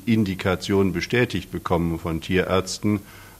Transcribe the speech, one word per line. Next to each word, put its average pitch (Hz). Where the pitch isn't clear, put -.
Indikation 98
bestätigt 92
bekommen 85
von 82
Tierärzten 92